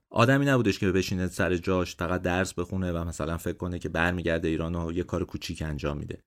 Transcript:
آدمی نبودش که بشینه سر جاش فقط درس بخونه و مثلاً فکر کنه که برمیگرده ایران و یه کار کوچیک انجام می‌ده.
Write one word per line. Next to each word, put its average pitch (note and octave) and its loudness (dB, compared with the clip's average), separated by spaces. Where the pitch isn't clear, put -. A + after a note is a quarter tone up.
آدمی C3+ 4
نبودش C3 4
که F#2+ 2
بشینه F#2 2
سر F2+ 0
جاش F2+ 0
فقط F2+ -2
درس F2+ 0
بخونه F2+ -2
و E2+ 0
مثلاً E2 -4
فکر E2+ -4
کنه F2+ -4
که - -6
برمیگرده E2+ 2
ایران E2 0
و E2+ -2
یه F2 0
کار F2 -2
کوچیک - -8
انجام D2 -2
می‌ده. - -10